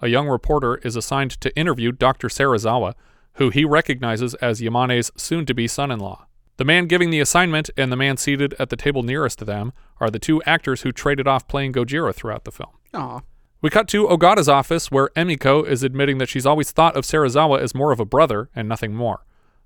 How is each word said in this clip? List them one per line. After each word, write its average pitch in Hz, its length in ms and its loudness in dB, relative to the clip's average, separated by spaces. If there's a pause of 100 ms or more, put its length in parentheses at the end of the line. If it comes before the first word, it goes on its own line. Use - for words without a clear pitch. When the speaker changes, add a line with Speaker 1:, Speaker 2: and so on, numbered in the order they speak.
Speaker 1:
a 123 80 -4
young 139 200 2
reporter, 131 480 0
is 120 200 -6
assigned 139 340 -2 (100)
to - 160 -4
interview 127 360 0
Doctor 127 360 0
Serizawa, 123 680 0 (400)
who 131 160 2
he 143 140 2
recognizes 127 720 0
as 117 260 -2
Yamane's 120 560 0
soon-to-be 135 520 -4
son-in-law. 110 580 -8 (300)
The 131 80 -4
man 175 220 2
giving 175 240 2
the 156 100 2
assignment 156 560 2
and 131 140 0
the 127 60 -2
man 135 200 0
seated 143 440 -2
at 131 80 -4
the - 80 -6
table 135 260 -2
nearest 131 380 -4
to 110 40 -12
them 104 280 -6 (280)
are 113 100 0
the 107 100 -4
two 160 240 0
actors 147 380 0
who 131 100 -4
traded 139 340 -2
off 135 220 0
playing 139 240 -4
Gojira 131 420 -2
throughout 110 300 -10
the - 80 -16
film. - 180 -16 (240)
Speaker 2:
Aw. 127 260 -10 (400)
Speaker 1:
We 156 100 -2
cut 214 180 2
to 208 180 2
Ogata's 175 420 4
office, 143 420 2
where 135 260 2
Emiko 156 500 2
is 131 160 0
admitting 135 360 0
that 131 100 -2
she's 131 180 -4
always 151 240 2
thought 165 260 4
of 135 80 0
Serizawa 143 560 2
as 127 140 -2
more 143 160 0
of 117 80 2
a 113 60 -2
brother 120 500 2
and 110 140 -6
nothing 110 260 -6
more. 117 300 -4 (420)